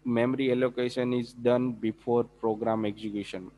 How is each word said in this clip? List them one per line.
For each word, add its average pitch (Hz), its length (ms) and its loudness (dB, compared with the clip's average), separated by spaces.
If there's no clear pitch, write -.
memory 127 440 2
allocation 123 600 0
is 120 200 -2
done 127 220 4
before 117 420 0
program 110 440 0
execution, 101 720 -8